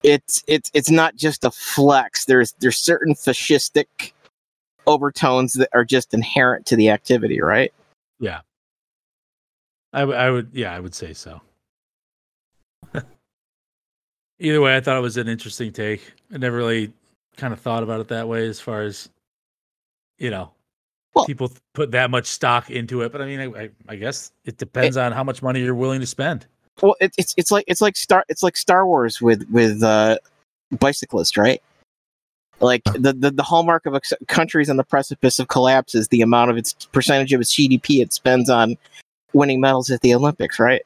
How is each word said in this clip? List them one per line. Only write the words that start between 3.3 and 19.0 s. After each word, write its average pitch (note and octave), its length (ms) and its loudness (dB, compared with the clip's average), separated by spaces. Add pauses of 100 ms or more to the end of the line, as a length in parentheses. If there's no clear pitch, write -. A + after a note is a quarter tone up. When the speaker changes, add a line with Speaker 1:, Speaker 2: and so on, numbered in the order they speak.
Speaker 1:
overtones C3+ 680 2
that B2+ 180 2
are A#2+ 120 4
just B2+ 300 -2
inherent B2 520 0
to A#2+ 100 2
the A2 140 8
activity, G#2+ 500 0
right? G#2+ 320 0 (480)
Speaker 2:
Yeah. F#2 200 -8 (1500)
I C3+ 80 -4
w-, C#3 180 -2
I B2+ 120 2
would, B2 220 -4
yeah, A2 220 -8
I F2+ 60 -12
would F2+ 140 -14
say D#2+ 180 -14
so. D#2+ 280 -20 (1500)
<laughs> D3 80 -10 (1400)
Either D3+ 220 0
way, C3+ 160 4
I C3 40 0
thought C3 180 -2
it - 40 -2
was A#2+ 140 -6
an A#2 120 -4
interesting A2+ 440 -10
take. G#2+ 400 -10 (200)
I D#3+ 60 -14
never B2 180 -4
really A#2 360 -4 (440)
kind B2+ 160 -8
of G#2+ 80 -12
thought A#2 220 -6
about A2 180 -8
it G#2+ 80 -12
that A2+ 200 -8
way A2+ 180 -4
as G#2+ 140 -10
far G#2+ 220 -8
as, G#2 260 -12 (1120)